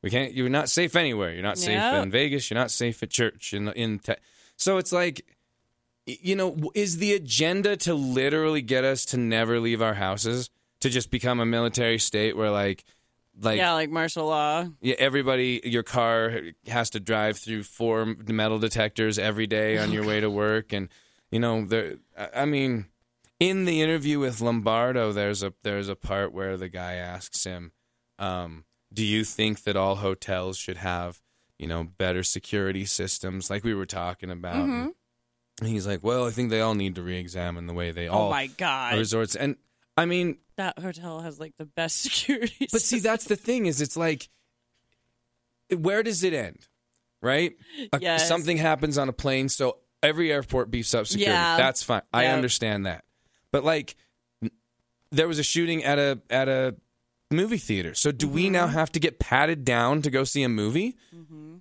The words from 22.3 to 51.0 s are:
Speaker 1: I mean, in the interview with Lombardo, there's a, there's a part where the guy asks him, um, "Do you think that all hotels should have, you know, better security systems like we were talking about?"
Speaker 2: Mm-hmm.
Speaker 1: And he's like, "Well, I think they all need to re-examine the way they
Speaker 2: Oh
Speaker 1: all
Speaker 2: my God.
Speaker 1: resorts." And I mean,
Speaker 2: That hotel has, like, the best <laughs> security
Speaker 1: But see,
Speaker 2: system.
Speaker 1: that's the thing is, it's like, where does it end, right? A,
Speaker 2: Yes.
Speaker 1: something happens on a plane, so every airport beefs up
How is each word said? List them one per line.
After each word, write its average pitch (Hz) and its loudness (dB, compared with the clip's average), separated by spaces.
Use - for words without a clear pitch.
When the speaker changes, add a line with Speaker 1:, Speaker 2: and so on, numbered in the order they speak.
Speaker 1:
I - 2
mean, 135 0
in 190 2
the 165 2
interview 151 2
with 123 -2
Lombardo, 117 2
there's 101 0
a, 98 -4
there's 101 -4
a 101 -6
part 98 -4
where 95 -4
the 92 -6
guy 90 -8
asks 90 -4
him, 87 -10
um, 90 -6
"Do 110 0
you 107 2
think 107 -2
that 101 0
all 95 2
hotels 95 -4
should - -8
have, 87 -6
you 73 -10
know, 82 -4
better 90 -2
security 95 -2
systems 95 -2
like 98 -4
we 113 0
were 98 -4
talking 90 -8
about?" 87 -8
Speaker 2:
Mm-hmm. 277 -2
Speaker 1:
And 113 -2
he's 107 -2
like, 98 -4
"Well, 120 0
I 117 -2
think 117 -2
they 110 2
all 110 2
need 98 0
to 90 -8
re-examine 87 -6
the 87 -8
way 87 -4
they 85 -6
Speaker 2:
Oh 85 -4
Speaker 1:
all 104 4
Speaker 2:
my 139 0
God. 131 -2
Speaker 1:
resorts." 110 0
And 143 -2
I 170 4
mean, 175 0
Speaker 2:
That 190 -4
hotel 170 -10
has, 165 -12
like, 156 -12
the 156 -12
best 165 -2
<laughs> - 0
security 262 -2
Speaker 1:
But 226 4
see, - 2
Speaker 2:
system. 226 0
Speaker 1:
that's 226 2
the 208 2
thing 226 0
is, 147 0
it's 147 -4
like, 160 -2
where 190 2
does 202 -2
it 185 2
end, 113 -6
right? 147 0
A, 139 0
Speaker 2:
Yes. 165 2
Speaker 1:
something 165 2
happens 156 2
on 135 0
a 131 -4
plane, 135 0
so 131 2
every 156 2
airport 127 0
beefs 117 0
up 110 2